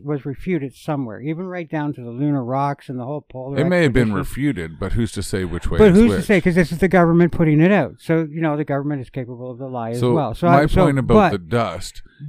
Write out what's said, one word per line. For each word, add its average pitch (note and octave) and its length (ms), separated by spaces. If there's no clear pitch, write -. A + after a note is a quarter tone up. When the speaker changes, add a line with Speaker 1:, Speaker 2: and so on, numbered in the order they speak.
Speaker 1:
was C#3+ 220
refuted C#3 500
somewhere, C3+ 440
even D#3+ 280
right F3 240
down D3 200
to C3+ 120
the A#2 80
lunar C#3 320
rocks C#3 440
and B2+ 120
the A#2+ 60
whole D3 160
polar C3 360
Speaker 2:
It C#3+ 80
may F3+ 180
have C3 100
been A#2 180
Speaker 1:
expedition. G2+ 60
Speaker 2:
refuted, F2 640
but F#2+ 120
who's A2+ 220
to G2+ 100
say F#2+ 200
which E2+ 280
way E2+ 80
Speaker 1:
But G#3+ 100
Speaker 2:
it's F3+ 80
Speaker 1:
who's A3 140
to F#3 60
Speaker 2:
which? F#3 80
Speaker 1:
say? G3+ 160
'Cause F3+ 120
this E3+ 180
is E3+ 80
the F#3+ 80
government E3+ 440
putting D#3 300
it F3+ 100
out. E3+ 260
So, E3 320
you D#3+ 120
know, D3+ 160
the D3+ 80
government C#3+ 360
is A#2 80
capable B2 400
of A#2+ 80
the C3+ 100
lie A#2 240
as B2 100
Speaker 2:
So B2 120
Speaker 1:
well. C3 220
So F3 120
Speaker 2:
my D3 160
Speaker 1:
I, - 40
so, F#3 160
Speaker 2:
point C#3 160
about - 160
Speaker 1:
but, G3+ 160
Speaker 2:
the G2+ 80
dust F2+ 640